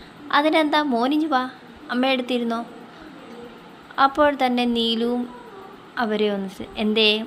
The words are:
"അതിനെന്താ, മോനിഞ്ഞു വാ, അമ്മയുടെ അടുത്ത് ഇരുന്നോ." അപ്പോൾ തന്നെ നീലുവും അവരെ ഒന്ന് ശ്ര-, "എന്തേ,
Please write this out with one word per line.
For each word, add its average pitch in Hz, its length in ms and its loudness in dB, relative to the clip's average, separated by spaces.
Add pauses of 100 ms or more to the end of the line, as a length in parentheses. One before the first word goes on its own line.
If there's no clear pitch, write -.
(320)
"അതിനെന്താ, 302 500 4
മോനിഞ്ഞു 285 460 2
വാ, 254 140 2 (480)
അമ്മയുടെ 254 220 2
അടുത്ത് 254 200 0
ഇരുന്നോ." 233 280 -2 (1400)
അപ്പോൾ 285 320 4
തന്നെ 247 300 0
നീലുവും 233 580 0 (760)
അവരെ 214 320 0
ഒന്ന് 196 180 -4
ശ്ര-, - 280 -14
"എന്തേ, 214 340 4 (160)